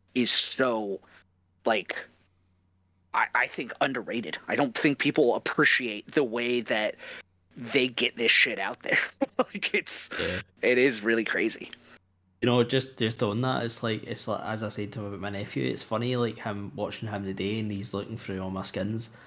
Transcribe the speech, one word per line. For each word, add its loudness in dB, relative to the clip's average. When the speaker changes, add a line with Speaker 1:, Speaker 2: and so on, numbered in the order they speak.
Speaker 1:
is 2
so, 0
like, 0
I, 4
I 4
think -8
underrated. -2
I 0
don't 2
think 4
people 4
appreciate 2
the 6
way 0
that 0
they 0
get -2
this 2
shit 4
out -4
there. 2
<laughs> -4
Like, -2
it's, -4
Speaker 2:
Yeah. -2
Speaker 1:
it 4
is 4
really 4
crazy. -2
Speaker 2:
You 2
know, 6
just, 0
just 0
on 2
that, 0
it's -6
like, -2
it's -6
like, -2
as -4
I -4
said -6
to -8
my, -6
my -6
nephew, -4
it's -4
funny, -2
like, 0
him, -6
watching -4
him -4
today, -2
and -2
he's -4
looking -6
through -6
all -4
my -4
skins. -4